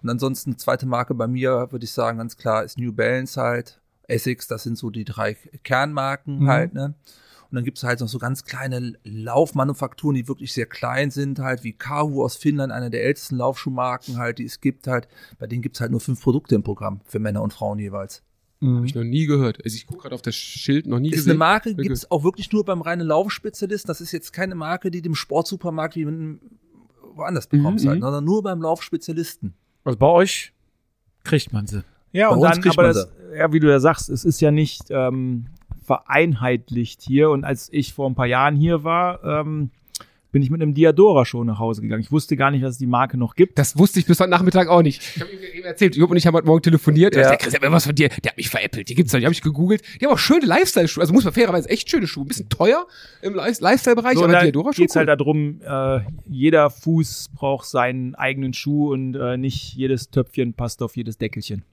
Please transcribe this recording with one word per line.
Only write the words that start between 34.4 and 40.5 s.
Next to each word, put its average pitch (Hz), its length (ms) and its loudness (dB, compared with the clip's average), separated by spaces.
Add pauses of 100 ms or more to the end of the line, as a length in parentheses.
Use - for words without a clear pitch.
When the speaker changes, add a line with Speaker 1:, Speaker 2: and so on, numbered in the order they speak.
Speaker 4:
ja 151 100 6
nicht, 151 380 0
ähm, 127 560 -2 (400)
vereinheitlicht 127 1160 0
hier. 143 280 4
Und 143 140 0
als 139 280 -6
ich 147 220 -4
vor 135 160 -4
ein 127 60 -4
paar 127 120 0
Jahren 135 280 2
hier 156 280 2
war, 180 400 -2
ähm, 151 480 -4 (600)
bin 139 120 4
ich 131 80 0